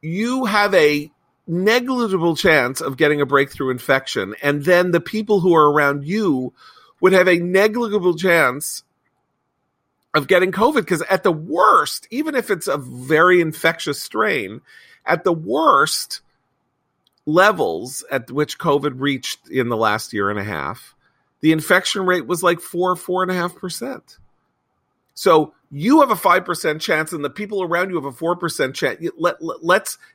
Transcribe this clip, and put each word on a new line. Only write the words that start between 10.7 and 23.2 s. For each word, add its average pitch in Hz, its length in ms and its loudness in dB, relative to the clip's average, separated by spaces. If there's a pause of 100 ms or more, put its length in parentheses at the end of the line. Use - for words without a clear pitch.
'cause 185 220 -2
at 185 140 0
the 190 80 4
worst, 170 800 0
even 294 240 -4
if 240 140 -4
it's 185 180 -4
a 143 100 -2
very 147 640 2
infectious 160 600 -2
strain, 139 600 -4 (440)
at 165 180 0
the 180 100 2
worst 170 880 0 (1040)
levels 147 840 0
at 127 220 -6
which 143 260 -4
covid 143 440 -2
reached - 480 -6
in 123 180 -2
the 120 100 -2
last 107 360 -2
year 101 160 -2
and 104 100 -4
a 98 60 -6
half, 87 500 -8 (460)
the 156 100 2
infection 180 540 0
rate 180 200 0
was, 160 160 -4
like, 175 200 0
four, 180 340 -4
four 180 260 -4